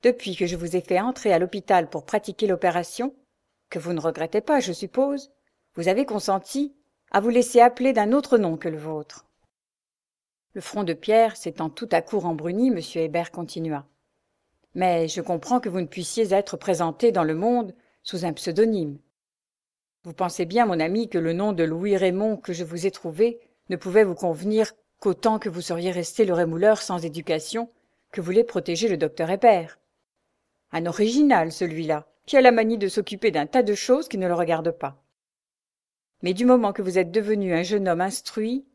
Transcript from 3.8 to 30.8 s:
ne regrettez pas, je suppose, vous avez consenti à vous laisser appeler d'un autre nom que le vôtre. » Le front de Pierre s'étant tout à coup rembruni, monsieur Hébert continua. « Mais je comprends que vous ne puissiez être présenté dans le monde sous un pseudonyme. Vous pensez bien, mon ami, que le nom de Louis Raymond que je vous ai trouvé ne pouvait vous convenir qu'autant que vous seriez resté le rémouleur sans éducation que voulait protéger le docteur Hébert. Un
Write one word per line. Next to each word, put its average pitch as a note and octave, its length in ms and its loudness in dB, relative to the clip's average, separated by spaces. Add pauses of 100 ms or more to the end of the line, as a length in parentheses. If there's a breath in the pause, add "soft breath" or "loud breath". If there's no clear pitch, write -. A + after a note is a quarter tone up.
ne D#3+ 80 -4
regrettez E3 400 -2
pas, C#4+ 200 2
je F#3 120 -2
suppose, C4+ 580 -4 (440)
vous E3 140 -2
avez A#3+ 180 2
consenti G#3+ 680 -4 (360)
à G3+ 100 2
vous A3 80 0
laisser A#3+ 320 4
appeler B3 320 6
d'un G#3+ 200 2
autre C4 260 2
nom E3 180 0
que E3+ 120 -8
le D#3 100 -6
vôtre. » D3+ 480 -12 (1300)
Le F#3+ 80 -12
front G#3 200 -6
de F3+ 120 -2
Pierre A3 420 2
s'étant D#3+ 320 -8
tout A3 240 -10
à G3 80 4
coup G#3 180 -6
rembruni, F3 520 0
monsieur E3 320 -4
Hébert E3 280 -2
continua. « D#3+ 560 -8 (880)
Mais E3+ 320 2
je D#3+ 140 -6
comprends G#3 400 -2
que A3+ 80 -8
vous F3+ 120 -4
ne E3+ 60 -4
puissiez F#3 460 -2
être G3 240 0
présenté E3+ 560 0
dans F3+ 120 0
le D#3 100 -2
monde A3+ 400 -2 (280 soft breath)
sous F3+ 220 -8
un E3 80 -4
pseudonyme. F3 680 -2 (1040)
Vous E3+ 100 -16
pensez F3 340 -4
bien, A3 200 2
mon F3 140 0
ami, G#3 280 -2
que F3+ 100 -2
le E3 140 0
nom G3+ 200 -2
de E3 100 0
Louis F3 340 0
Raymond F#3+ 400 0
que - 160 -12
je E3+ 120 -6
vous E3+ 220 -8
ai F#3+ 40 2
trouvé G3+ 500 -2 (280 loud breath)
ne F3+ 80 -4
pouvait G3 280 4
vous F3+ 100 0
convenir F#3+ 580 -2 (260)
qu'autant G#3+ 400 0
que G#3+ 100 -6
vous E3+ 120 -8
seriez - 300 -4
resté F3+ 340 0
le F#3 100 2
rémouleur F3 480 2
sans F3 220 -4
éducation E3+ 680 -6 (420)
que G3+ 80 -8
voulait F#3 240 2
protéger F#3 440 -4
le F3+ 80 0
docteur D#3+ 340 -2
Hébert. F#3+ 480 4 (960)
Un E3 140 -4